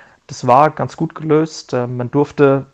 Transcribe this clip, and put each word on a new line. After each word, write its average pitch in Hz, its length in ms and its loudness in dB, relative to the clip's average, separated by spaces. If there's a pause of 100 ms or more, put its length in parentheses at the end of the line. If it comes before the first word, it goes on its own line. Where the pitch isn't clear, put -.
(280)
Das - 180 -12
war 139 260 4
ganz 135 260 -8
gut 165 180 -6
gelöst. 156 580 -2
Äh, 123 140 -2
man 123 240 -8
durfte 139 640 2